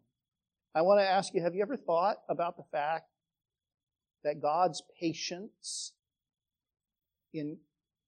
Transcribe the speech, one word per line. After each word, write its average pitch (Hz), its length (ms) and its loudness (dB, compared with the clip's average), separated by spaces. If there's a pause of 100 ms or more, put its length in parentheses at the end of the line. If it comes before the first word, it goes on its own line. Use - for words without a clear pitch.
(760)
I 156 80 4
want 202 180 6
to 196 80 4
ask 190 260 2
you, 175 80 0
have 170 120 0
you 202 80 0
ever 214 140 -4
thought 175 420 0 (100)
about 170 280 -2
the 156 140 -18
fact 156 380 -4 (1120)
that 147 180 -4
God's 156 420 2 (180)
patience - 920 -8 (1400)
in 156 260 -6 (500)